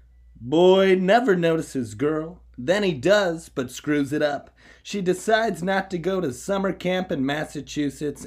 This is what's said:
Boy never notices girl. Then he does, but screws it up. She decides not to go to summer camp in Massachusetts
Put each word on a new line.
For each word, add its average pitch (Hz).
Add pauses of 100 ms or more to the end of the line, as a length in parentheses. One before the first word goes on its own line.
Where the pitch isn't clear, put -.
(400)
Boy 185
never 196
notices 160
girl. 156 (160)
Then 170
he 180
does, 165
but 123
screws 147
it 147
up. 143 (280)
She 202
decides 185
not 190
to 175
go 185
to 147
summer 196
camp 185
in 139
Massachusetts 147